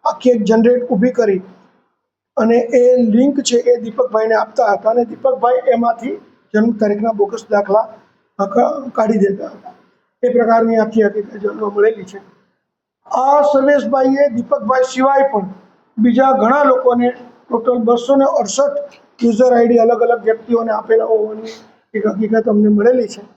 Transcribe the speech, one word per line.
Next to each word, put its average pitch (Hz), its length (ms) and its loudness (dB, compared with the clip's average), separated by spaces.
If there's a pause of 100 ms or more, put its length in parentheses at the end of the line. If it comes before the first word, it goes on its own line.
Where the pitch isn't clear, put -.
આખી 294 260 0
એક 233 120 2
જનરેટ 226 460 2
ઊભી 240 220 0
કરી 208 320 -2 (920)
અને 226 200 2
એ 247 400 4
લિંક 254 440 2
છે 240 160 -2
એ 240 200 2
દીપકભાઈને 220 580 -2
આપતા 220 380 0
હતા 196 180 -2
અને 240 140 0
દીપકભાઈ 247 500 -2 (180)
એમાંથી 233 440 -2 (380)
જન્મ 226 160 2
તારીખના 214 420 -2
બોગસ 202 380 -4
દાખલા 202 440 0 (440)
ક-, 240 520 -2
કાઢી 220 280 -2
દેતા 196 280 -2
હતા. - 260 -20 (500)
એ 247 100 0
પ્રકારની 226 440 2
આખી 214 260 0
હકીકત 208 340 -4
જાણવા 208 340 -6
મળેલી 208 340 0
છે. 196 140 -20 (920)
આ 277 320 2
સર્વેશભાઈએ 269 920 0
દીપકભાઈ 247 480 -2
સિવાય 269 500 0
પણ 202 100 -2 (560)
બીજા 240 340 2
ઘણા 262 300 2
લોકોને 247 480 2 (400)
ટોટલ 247 280 -2
બસો 240 380 0
ને 269 80 4
અડસઠ 285 760 -4 (240)
યુઝર 240 300 4
આઈ 233 120 4
ડી 233 100 2
અલગ 226 260 2
અલગ 233 220 0
વ્યક્તિઓને 226 480 -2
આપેલા 214 320 0
હોવાની 214 380 -2 (520)
એક 208 120 -4
હકીકત 214 420 -2
અમને 208 200 2
મળેલી 214 400 2
છે. - 120 -16 (160)